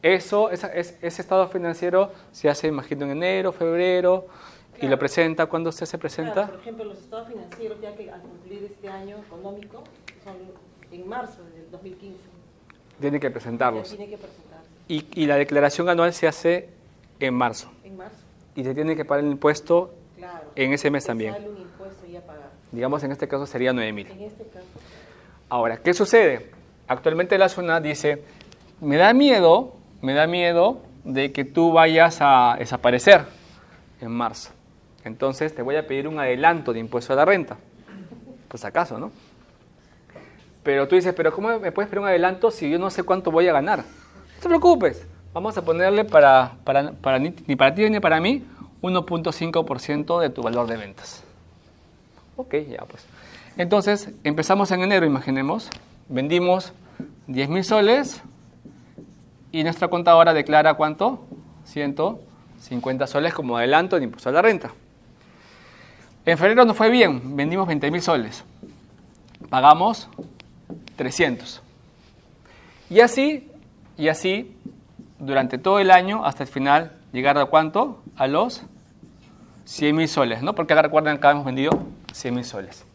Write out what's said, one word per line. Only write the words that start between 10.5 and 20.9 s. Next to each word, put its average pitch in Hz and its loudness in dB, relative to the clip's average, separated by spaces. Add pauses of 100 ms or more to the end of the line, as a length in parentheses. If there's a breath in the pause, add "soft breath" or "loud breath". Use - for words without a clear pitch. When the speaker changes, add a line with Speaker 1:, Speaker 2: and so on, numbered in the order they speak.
Speaker 2:
en 180 -18
marzo 226 -14 (120)
del 160 -20
dos 180 -20
mil 185 -14
quince. 196 -20 (800)
Speaker 1:
Tiene 143 -2
que 110 -4
presentarlos. 117 -4
Speaker 2:
Ya 208 -18
tiene 208 -16
que 208 -18
presentarse. - -20 (200)
Speaker 1:
Y, 151 -8
y 160 -2
la 143 2
declaración 143 0
anual 170 2
se 170 0
hace 170 -2 (500)
en 131 -4
marzo. 123 -4 (120)
Speaker 2:
En 196 -20
marzo. 190 -20 (380)
Speaker 1:
Y 139 -8
se 131 -6
tiene 156 -4
que 156 -8
pagar 143 -2
el 147 -2
impuesto 151 0 (240)
Speaker 2:
Claro. - -20
Speaker 1:
en 135 -2
ese 143 -2